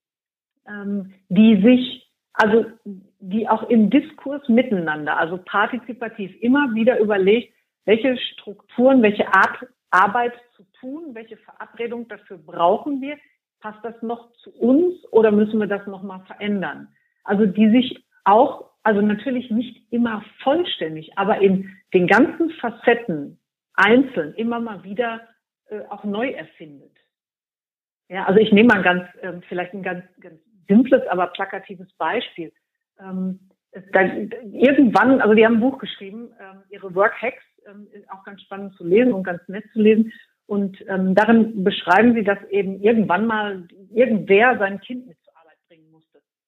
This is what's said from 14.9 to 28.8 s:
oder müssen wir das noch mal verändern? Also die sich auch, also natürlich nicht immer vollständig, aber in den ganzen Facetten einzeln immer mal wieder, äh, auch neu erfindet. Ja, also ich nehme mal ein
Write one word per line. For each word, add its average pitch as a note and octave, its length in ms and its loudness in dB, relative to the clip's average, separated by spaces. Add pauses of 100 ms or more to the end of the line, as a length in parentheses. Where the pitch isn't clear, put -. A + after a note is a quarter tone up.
oder A3 200 4
müssen G#3+ 280 2
wir G#3 80 -2
das G3 200 -6
noch F#3+ 160 -14
mal F#3+ 240 -14
verändern? F3 600 -8 (360)
Also G3+ 240 2
die G#3+ 240 4
sich B3 340 0 (180)
auch, A3 460 2 (140)
also G#3 180 0
natürlich G#3+ 480 -2
nicht - 420 -6
immer A#3 320 -2 (200)
vollständig, F3 720 -4
aber G3 240 0
in F#3+ 340 2 (180)
den F#3 120 4
ganzen D#4 460 2
Facetten A3 880 -4 (340)
einzeln B3 640 2
immer A#3 240 -6
mal A3 240 -12
wieder, A3+ 380 -8 (480)
äh, G#3+ 100 -14 (100)
auch G#3 140 -16
neu G#3 260 -6
erfindet. D#3 640 -18 (1160)
Ja, F#3 180 -10
also F#3+ 140 4
ich G#3+ 120 2
nehme G#3 160 6
mal A3 100 4
ein F#3 60 -4